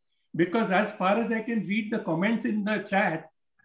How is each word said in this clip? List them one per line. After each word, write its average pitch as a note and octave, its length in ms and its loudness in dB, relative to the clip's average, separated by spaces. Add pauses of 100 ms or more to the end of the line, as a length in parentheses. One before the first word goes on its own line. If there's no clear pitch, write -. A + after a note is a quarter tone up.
(360)
Because F3+ 340 2
as G3 220 2
far G3+ 280 2
as A3+ 120 0
I A3 100 -2
can A3 240 -2
read G#3 260 -2
the A#3 60 -2
comments F#3+ 480 0
in G#3+ 180 0
the G3+ 240 -2
chat, F#3+ 440 0 (340)